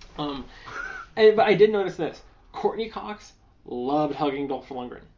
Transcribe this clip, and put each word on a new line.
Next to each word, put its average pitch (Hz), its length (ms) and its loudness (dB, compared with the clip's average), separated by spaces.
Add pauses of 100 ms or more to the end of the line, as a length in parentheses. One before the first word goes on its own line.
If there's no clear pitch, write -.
(180)
Um, 143 260 -8 (720)
I, 220 200 8
but 214 100 4
I 214 80 4
did 202 180 8
notice 196 260 -2
this. 156 220 -6 (320)
Courtney 214 380 -4
Cox 208 440 -14 (320)
loved 139 500 -4
hugging 143 320 -4
Dolph 127 220 -8
Lundgren 123 340 -12 (140)